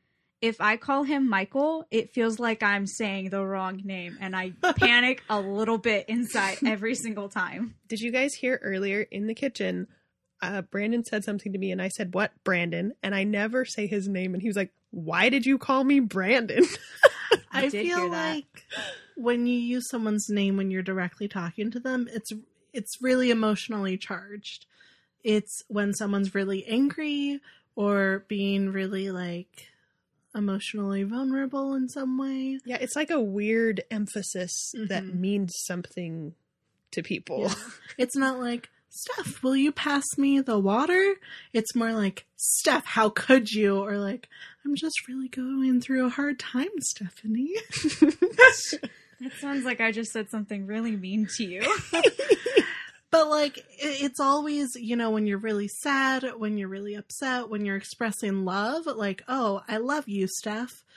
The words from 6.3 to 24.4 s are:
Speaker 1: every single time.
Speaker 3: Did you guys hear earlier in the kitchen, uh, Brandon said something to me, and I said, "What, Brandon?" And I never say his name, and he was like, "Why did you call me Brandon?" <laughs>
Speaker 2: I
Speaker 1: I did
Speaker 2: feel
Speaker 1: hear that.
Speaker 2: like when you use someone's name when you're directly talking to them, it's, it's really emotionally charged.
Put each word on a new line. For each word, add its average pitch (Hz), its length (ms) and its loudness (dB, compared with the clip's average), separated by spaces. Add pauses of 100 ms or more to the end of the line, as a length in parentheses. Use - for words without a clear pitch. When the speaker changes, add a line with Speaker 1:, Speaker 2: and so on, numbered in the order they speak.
Speaker 1:
every 220 300 0
single 208 360 -6
time. 196 440 -4 (140)
Speaker 3:
Did 220 120 -6
you 233 120 -4
guys 269 220 2
hear 254 280 -2
earlier 196 380 -2
in 208 260 -4
the 220 80 -2
kitchen, 185 520 -4 (560)
uh, 190 180 -4
Brandon 208 440 -2
said 208 200 -4
something 202 300 -6
to 196 40 -4
me, 190 140 -2
and 185 80 -4
I 185 80 -2
said, 190 240 -6
"What, 196 200 0 (120)
Brandon?" 175 480 0 (100)
And 202 120 0
I 196 100 2
never 214 400 0
say 214 220 -4
his 196 220 -2
name, 185 260 -2
and 180 80 -4
he 226 60 -2
was 196 80 0
like, 190 180 -2 (160)
"Why 175 400 2
did 247 160 2
you 269 100 6
call 262 280 2
me 277 160 6
Brandon?" 214 640 4 (400)
<laughs> - 0 - (280)
Speaker 2:
I - 60 6 (120)
Speaker 1:
I 269 200 0
did - 20 -4 (140)
Speaker 2:
feel 349 140 0
Speaker 1:
hear 359 100 0
that. 320 240 -2
Speaker 2:
like - 320 -12 (500)
when 240 300 0
you 247 120 2
use 240 300 -2
someone's 214 400 -2
name 196 300 2
when 196 120 0
you're 190 120 -2
directly 190 440 -4
talking 202 440 -6
to 240 100 -6
them, 247 320 -2
it's, 220 180 -8 (440)
it's - 260 -10
really 254 300 4
emotionally 214 640 0
charged. 202 720 -12 (580)